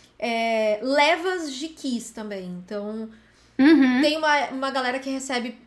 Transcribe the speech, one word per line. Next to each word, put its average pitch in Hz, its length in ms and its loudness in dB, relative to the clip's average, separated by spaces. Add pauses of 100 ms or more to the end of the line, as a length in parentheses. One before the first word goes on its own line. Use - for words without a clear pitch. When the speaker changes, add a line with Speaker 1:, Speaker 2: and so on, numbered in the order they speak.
(200)
Speaker 1:
é, 226 600 0
levas 311 720 0
de 294 160 -10
keys 240 420 -6
também, 208 340 -10 (200)
então 214 440 -8 (480)
Speaker 2:
Uhum. 269 440 6
Speaker 1:
tem 302 160 2
uma, 294 320 2
uma 269 220 -4
galera 262 280 -2
que 269 100 -8
recebe 254 580 -6